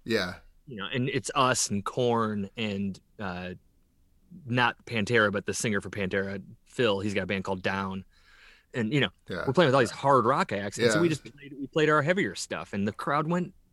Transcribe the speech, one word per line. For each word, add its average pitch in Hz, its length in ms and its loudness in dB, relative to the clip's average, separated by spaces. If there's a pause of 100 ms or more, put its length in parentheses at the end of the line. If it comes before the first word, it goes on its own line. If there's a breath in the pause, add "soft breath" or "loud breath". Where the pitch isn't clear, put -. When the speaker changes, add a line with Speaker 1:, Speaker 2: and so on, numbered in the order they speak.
Speaker 1:
Yeah. 98 320 -2 (320)
Speaker 2:
You 123 100 -12
know, 95 160 -6
and 123 160 -2
it's - 240 -4
us 127 360 2
and 101 140 -4
Korn 110 720 0
and, 101 420 -4 (200)
uh, 90 320 -8 (960)
not 120 400 0
Pantera, 110 460 4
but 98 140 -2
the 101 80 -2
singer 104 280 0
for 98 80 -8
Pantera, 98 520 -4 (240)
Phil, 104 340 0
he's 101 140 -2
got 95 100 0
a 90 40 -6
band 98 160 -2
called 95 200 -4
Down. 95 420 -4 (680 soft breath)
And, 113 200 -2
you 139 80 2
know, 101 80 2 (200)
Speaker 1:
Yeah. 90 160 -6
Speaker 2:
we're 135 80 0
playing 175 140 6
with 127 80 4
all 135 60 6
these 107 100 2
hard 120 340 4
rock 147 280 0
acts. 101 240 -4
And 117 120 4
so 110 80 2
Speaker 1:
Yeah. - 40 2
Speaker 2:
we 170 80 4
just 156 140 -4
played, 139 360 -18
we 139 80 -8
played 151 220 2
our 151 120 4
heavier 151 340 0
stuff, - 380 -8
and 101 140 0
the 101 60 -2
crowd 151 340 -2
went 175 260 -2 (200)